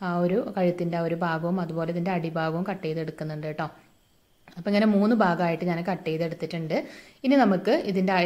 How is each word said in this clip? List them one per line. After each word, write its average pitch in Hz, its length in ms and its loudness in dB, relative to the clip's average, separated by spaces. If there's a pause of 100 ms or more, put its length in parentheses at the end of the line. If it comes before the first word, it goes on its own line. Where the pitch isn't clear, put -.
ആ 180 160 -2
ഒരു 175 200 2 (160)
കഴുത്തിൻ്റെ 175 440 0
ആ 170 40 -2
ഒരു 165 140 -2
ഭാഗവും 170 440 -2
അതുപോലെ 165 300 -4
ഇതിൻ്റെ 175 200 -2
അടിഭാഗവും 165 540 -2
കട്ട് 196 220 -6
ചെയ്തെടുക്കുന്നുണ്ട് 156 600 -6
കേട്ടോ. 156 200 -6 (840)
അപ്പോൾ 175 220 -8
ഇങ്ങനെ 208 160 4
മൂന്ന് 208 300 4
ഭാഗമായിട്ട് 175 480 2
ഞാൻ 170 200 0
കട്ട് 175 220 -4
ചെയ്തെടുത്തിട്ടുണ്ട്. 160 720 -4 (460)
ഇനി 269 140 4
നമുക്ക് 202 380 4 (120)
ഇതിൻ്റെ 190 280 2 (120)